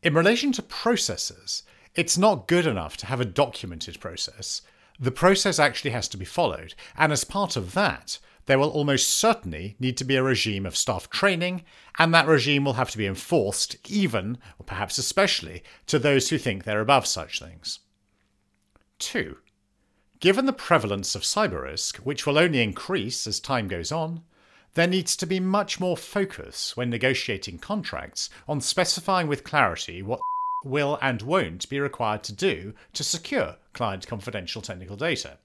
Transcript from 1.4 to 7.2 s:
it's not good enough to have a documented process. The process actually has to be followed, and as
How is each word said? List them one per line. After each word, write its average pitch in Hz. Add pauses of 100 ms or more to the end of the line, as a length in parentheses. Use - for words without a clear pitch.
it's 170
not 185
good 170
enough 90
to -
have 120
a -
documented 90
process. - (380)
The 131
process 185
actually 143
has 117
to -
be 95
followed, 92 (220)
and 151
as -